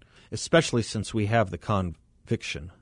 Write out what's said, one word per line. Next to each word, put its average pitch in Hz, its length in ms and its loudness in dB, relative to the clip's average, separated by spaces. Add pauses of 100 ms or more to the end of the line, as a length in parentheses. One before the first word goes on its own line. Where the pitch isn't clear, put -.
(300)
especially 120 520 2
since - 300 -6
we 107 140 0
have 107 240 2
the 90 80 -6
conviction - 1120 -4 (120)